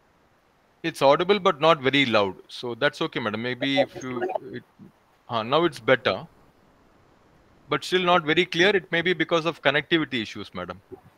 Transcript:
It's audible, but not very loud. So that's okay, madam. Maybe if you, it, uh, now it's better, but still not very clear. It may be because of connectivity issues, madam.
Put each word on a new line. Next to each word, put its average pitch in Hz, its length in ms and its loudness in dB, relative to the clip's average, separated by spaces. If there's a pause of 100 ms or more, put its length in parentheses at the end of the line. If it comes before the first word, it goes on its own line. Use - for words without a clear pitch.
(840)
It's 160 200 -4
audible, 170 360 4
but 175 220 0
not 160 220 4
very 135 240 2
loud. 104 300 2 (120)
So 120 260 -8
that's 143 280 -2
okay, 156 180 -4
madam. 110 220 -4
Maybe 135 380 -2
if 123 220 -4
you, 127 200 -8 (300)
it, - 100 -14 (680)
uh, 117 140 -4
now 147 220 0
it's 135 160 -2
better, 117 460 0 (1400)
but 147 160 -2
still 185 180 0
not 175 220 4
very 160 220 2
clear. 185 280 2
It 180 160 -2
may 165 120 -2
be 180 100 0
because 160 320 0
of 160 160 -4
connectivity 147 640 0
issues, - 320 -12
madam. 90 260 -10 (380)